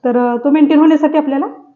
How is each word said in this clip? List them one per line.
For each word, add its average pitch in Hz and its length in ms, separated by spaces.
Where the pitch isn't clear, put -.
तर, 247 140
अ, 240 180
तो 247 140
मेंटेन 294 280
होण्यासाठी 311 400
आपल्याला 294 280